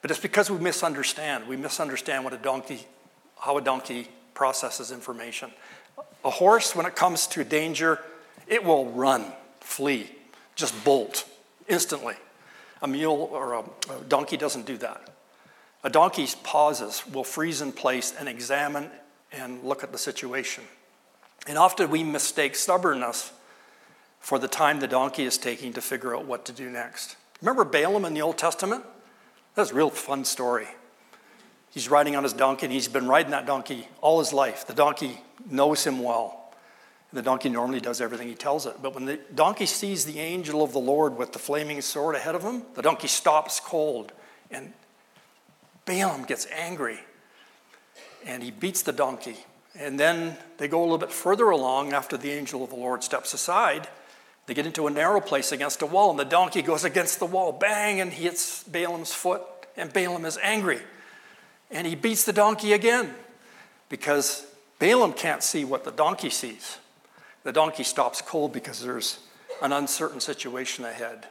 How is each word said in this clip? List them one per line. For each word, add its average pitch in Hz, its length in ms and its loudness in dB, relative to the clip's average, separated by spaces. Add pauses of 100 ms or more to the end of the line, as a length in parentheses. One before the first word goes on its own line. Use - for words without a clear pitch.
But - 80 -2
it's - 80 -2
because 202 320 2
we 180 80 -2
misunderstand. 151 880 -2
We 131 100 -8
misunderstand 139 680 -4
what 127 100 -6
a 123 40 -12
donkey, 131 480 -6 (540)
how 139 180 0
a 143 40 0
donkey 127 480 -4 (260)
processes 131 560 -2
information. 117 600 -10 (720)
A 139 60 2
horse, 214 460 6
when 170 100 0
it 180 100 -6
comes 175 320 4
to 156 160 -4
danger, 156 560 2 (480)
it 220 160 2
will 151 280 6
run, 123 420 2 (280)
flee, 135 500 -2 (440)
just 110 280 -4
bolt 135 440 2 (400)
instantly. 143 480 0 (680)
A 143 40 -4
mule 151 440 0
or 131 220 -4
a, 117 80 -2
a - 460 -12
donkey 180 300 2
doesn't 131 300 -4
do 131 100 -8
that. 110 320 -10 (760)
A - 60 -2
donkey 156 380 4 (160)
pauses, 139 640 0
will 135 160 -6
freeze 156 380 -4
in 139 100 -4
place 127 440 -2
and 143 140 -8
examine 143 640 -4 (400)
and 123 320 -12
look 139 200 -4
at 131 80 -12
the 127 60 -10
situation. 123 680 -6 (840)
And 151 100 -4
often 180 320 6
we 160 140 2
mistake 147 520 0
stubbornness 147 760 0 (880)
for 135 200 0
the 127 80 -4
time 151 320 2
the 135 80 -2
donkey 135 380 0
is 123 120 0
taking 123 360 -6
to 123 80 -8
figure 123 340 -6
out 131 100 -6
what 123 200 -6
to 131 60 -10
do 127 180 -12
next. 120 480 -10 (240)
Remember 233 220 4
Balaam 180 420 2
in 160 100 -4
the 151 60 -2
Old 160 160 0
Testament? 190 460 0 (720)
That's - 180 2
a 120 40 -4
real 147 160 4
fun 135 340 -6
story. 120 420 0 (1040)
He's 120 180 -8
riding 143 280 4
on 139 80 0
his 123 100 0
donkey, 135 320 2
and 127 80 -2
he's 123 140 -2
been 123 200 -2
riding 143 240 4
that 139 140 -2
donkey 131 420 -6 (140)
all 160 180 6
his 143 140 -2
life. 135 320 0
The - 80 -12
donkey 143 480 2 (280)
knows 147 360 4
him 131 140 0
well. 117 520 -2 (600)
And 131 80 -6
the - 20 -6
donkey 131 280 2
normally 123 300 0
does 120 220 -4
everything 120 260 -4
he 113 80 -10
tells 147 300 -2
it. - 160 -10
But 135 140 -6
when 131 100 -8
the 143 120 -4 (160)
donkey 180 320 4
sees 196 380 -2
the 151 160 -6
angel 156 440 0
of 131 100 0
the 135 60 0
Lord 139 360 2
with 120 160 -4
the - 80 -10
flaming 147 420 -4
sword 151 340 -2
ahead 139 180 -2
of 175 100 -2
him, 240 200 -4 (100)
the 143 80 -10
donkey 160 260 4
stops - 520 4
cold, 151 540 -2 (360)
and - 240 -12 (1120)
Balaam 180 380 0
gets - 240 -6
angry, 160 520 -6 (1300)
and 123 160 -10
he 123 80 -10
beats 170 320 -4
the 151 100 -2
donkey. 131 460 -2 (400)
And 143 220 -6
then 165 380 4 (200)
they 147 100 -4
go 160 120 2
a 170 40 4
little 165 140 2
bit 170 140 -4
further 208 380 4
along 139 420 2
after 143 240 -2
the 139 160 -6
angel 139 320 -6
of 123 60 -8
the 127 80 -12
Lord 123 260 -4
steps - 300 -4
aside. 180 560 2 (560)
They 127 80 -6
get 147 120 0
into 160 220 0
a 147 40 2
narrow 170 280 4
place 139 320 0
against 143 300 -2
a 156 40 0
wall, 185 260 6
and 147 80 0
the 143 40 2
donkey 175 380 4
goes 156 240 2
against 175 340 2
the 185 60 0
wall, 180 260 2
bang, 208 480 0
and 180 140 -2
hits - 500 -4
Balaam's 170 500 -4
foot, 180 280 -2 (340)
and 160 160 -8
Balaam 180 320 0
is 160 180 -4
angry. 196 380 0 (920)
And 165 140 -6
he 165 100 -2
beats 220 280 0
the 220 80 0
donkey 208 400 4
again 214 420 4 (760)
because 143 560 0 (340)
Balaam 202 340 6
can't 156 300 -2
see 147 220 0
what 131 180 -2
the - 80 -8
donkey 160 380 2
sees. - 480 -8 (680)
The 139 80 -6
donkey 151 320 2
stops - 380 0
cold 147 320 -2
because - 280 -10
there's 123 380 -6 (420)
an 139 120 0
uncertain 143 460 -2
situation 127 640 -6
ahead. 113 460 -8